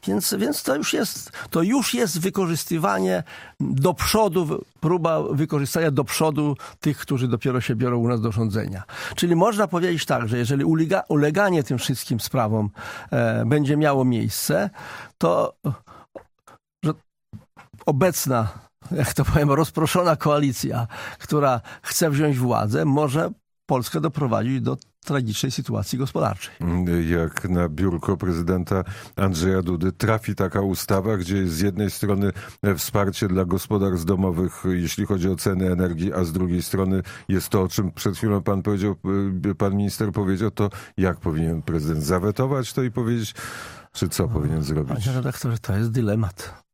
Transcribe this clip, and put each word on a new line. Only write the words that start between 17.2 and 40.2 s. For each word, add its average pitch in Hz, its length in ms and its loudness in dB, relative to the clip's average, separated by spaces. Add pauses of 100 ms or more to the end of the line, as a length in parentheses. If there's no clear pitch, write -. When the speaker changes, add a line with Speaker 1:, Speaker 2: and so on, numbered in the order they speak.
Speaker 1:
obecna, 131 600 2 (440)
jak 151 220 0
to 139 120 2
powiem, 147 260 4
rozproszona 160 640 2
koalicja, 135 720 0 (320)
która 139 420 2 (200)
chce - 280 0
wziąć 143 280 2
władzę, 120 480 2
może 147 460 2 (340)
Polskę 139 360 -2
doprowadzić 127 600 0
do 127 160 -2 (280)
tragicznej 131 460 -2
sytuacji 113 460 -4
gospodarczej. 123 560 -2 (560)
Speaker 2:
Jak 85 400 0
na 87 200 2
biurko 87 480 0
prezydenta 90 680 0 (320)
Andrzeja 95 460 2
Dudy 87 300 0
trafi 107 440 0
taka 98 260 0
ustawa, 98 560 0
gdzie 92 200 -2
jest 90 160 0
z 78 60 -4
jednej 101 300 0
strony, 98 420 0 (320)
e, 101 120 2
wsparcie 98 520 0
dla 92 180 2
gospodarstw 92 600 0
domowych, 92 640 0
jeśli 90 360 -2
chodzi 95 240 0
o 90 60 0
ceny 92 360 0
energii, 87 420 0
a 90 100 0
z 82 80 -2
drugiej 87 300 0
strony 95 420 0 (260)
jest 95 200 0
to, 98 120 2
o 92 60 2
czym 92 240 -2
przed - 260 -4
chwilą 104 240 0
pan 98 200 0
powiedział, 101 340 0 (560)
e, - 40 -2
pan 98 200 0
minister 101 360 -2
powiedział, 98 400 0